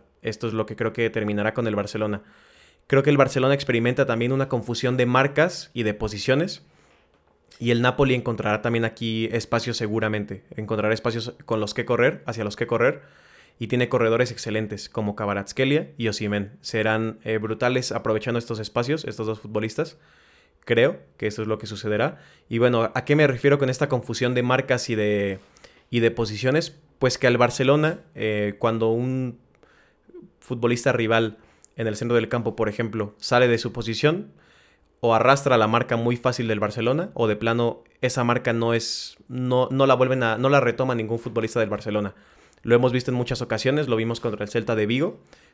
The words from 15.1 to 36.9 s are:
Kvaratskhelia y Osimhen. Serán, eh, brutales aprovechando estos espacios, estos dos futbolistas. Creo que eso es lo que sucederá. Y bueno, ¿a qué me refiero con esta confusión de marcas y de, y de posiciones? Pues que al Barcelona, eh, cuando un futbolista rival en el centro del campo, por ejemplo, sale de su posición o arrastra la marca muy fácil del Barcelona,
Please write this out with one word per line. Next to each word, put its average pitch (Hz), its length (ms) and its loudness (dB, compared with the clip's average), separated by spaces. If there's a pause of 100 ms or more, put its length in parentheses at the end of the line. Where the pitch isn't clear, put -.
Kvaratskhelia 123 800 -2
y 113 120 -2
Osimhen. 104 500 -4
Serán, 110 640 -2
eh, 110 140 -2
brutales 123 560 -2
aprovechando 113 440 -2
estos 117 220 -6
espacios, 120 460 -4
estos 107 220 -8
dos 110 120 -6
futbolistas. 110 580 -4 (680)
Creo 123 340 2 (160)
que 110 120 -4
eso 104 140 -6
es 107 60 -4
lo 110 120 -2
que 107 80 -12
sucederá. 107 520 -2 (300)
Y 117 80 -2
bueno, 117 360 4
¿a 127 120 -4
qué 143 100 4
me 151 120 6
refiero 139 320 4
con 135 100 2
esta 131 180 0
confusión 123 460 -2
de 123 100 2
marcas 127 460 0
y 113 60 0
de, 101 440 0 (500)
y 120 120 0
de 113 100 6
posiciones? 117 680 -2 (180)
Pues 127 180 2
que 131 100 2
al 123 100 4
Barcelona, 139 640 2 (120)
eh, 104 460 -2
cuando 113 300 0
un 123 500 -2 (1000)
futbolista 120 520 -2
rival 113 460 0 (380)
en 113 120 -4
el 107 80 -4
centro 120 200 -2
del 113 140 2
campo, 117 260 -2
por 110 140 0
ejemplo, 104 480 -6
sale 123 300 4
de 117 100 4
su 117 160 -4
posición 147 580 -2 (680)
o 113 160 4
arrastra 127 420 4
la 107 100 4
marca 117 300 0
muy 120 200 0
fácil 120 300 -2
del 107 120 0
Barcelona, 120 560 -2